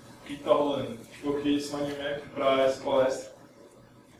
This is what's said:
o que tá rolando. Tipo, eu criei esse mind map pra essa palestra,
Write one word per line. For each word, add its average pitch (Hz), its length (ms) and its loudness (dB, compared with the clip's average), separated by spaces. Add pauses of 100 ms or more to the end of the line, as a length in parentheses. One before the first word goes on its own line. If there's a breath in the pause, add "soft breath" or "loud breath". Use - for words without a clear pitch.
(220)
o - 40 -18
que - 100 -8
tá - 160 0
rolando. 143 460 2 (140)
Tipo, - 160 -6
eu 143 120 0
criei 143 160 2
esse 143 180 -4
mind 143 220 -4
map 143 240 -4 (140)
pra 135 280 4
essa 131 200 2
palestra, 131 500 2 (880)